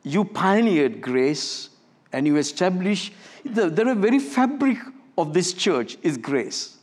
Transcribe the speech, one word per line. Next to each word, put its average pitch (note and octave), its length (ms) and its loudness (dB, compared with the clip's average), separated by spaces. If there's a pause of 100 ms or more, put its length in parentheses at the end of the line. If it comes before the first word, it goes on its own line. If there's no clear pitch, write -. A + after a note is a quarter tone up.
You F3 220 0
pioneered F#3 760 2
grace C3 680 -2 (420)
and C3+ 140 -2
you D3 120 4
established, F#3 760 -2 (320)
the, A3 240 0
the A3 260 2
very A3+ 240 4
fabric C4+ 580 0 (400)
of D#3 160 -2
this F3+ 200 2
church C3 480 -2
is D3+ 160 0
grace. A#2+ 640 -4